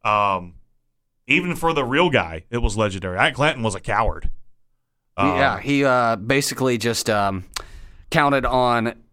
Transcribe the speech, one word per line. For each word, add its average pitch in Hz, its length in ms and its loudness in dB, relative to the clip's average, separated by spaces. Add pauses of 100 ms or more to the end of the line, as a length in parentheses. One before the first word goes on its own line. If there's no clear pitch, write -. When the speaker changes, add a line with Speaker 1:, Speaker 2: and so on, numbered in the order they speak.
Speaker 1:
Um, 101 500 0 (720)
even 175 280 0
for 165 200 -2
the 143 100 0
real 147 240 2
guy, 87 420 -2
it 117 80 -4
was 110 200 -2
legendary. 95 400 -2
Ike 139 160 2
Clanton 135 280 0
was 107 120 -2
a 95 60 -10
coward. 104 500 -2 (880)
Um, 95 180 2
Speaker 2:
Yeah, 104 240 0
he, 139 240 0
uh, 120 320 2
basically 127 640 0
just, 113 320 -2
um, 98 340 0 (680)
counted 139 360 2
on 120 480 2 (180)